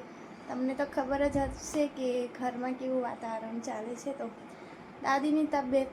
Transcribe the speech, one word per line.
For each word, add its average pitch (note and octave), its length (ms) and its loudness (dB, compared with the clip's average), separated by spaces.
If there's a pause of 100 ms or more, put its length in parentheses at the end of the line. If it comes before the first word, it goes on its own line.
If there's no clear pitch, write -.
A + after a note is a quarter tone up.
(480)
તમને C4 260 0
તો C#4+ 100 0 (100)
ખબર C#4 340 4
જ C#4 80 2
હશે C#4 500 2
કે B3+ 420 0 (120)
ઘરમાં B3 320 0
કેવું C4 300 0
વાતાવરણ A3+ 560 -4
ચાલે A#3 360 -4
છે. C#4 180 -4
તો - 140 -4 (760)
દાદીની D4 440 4
તબિયત C4+ 460 4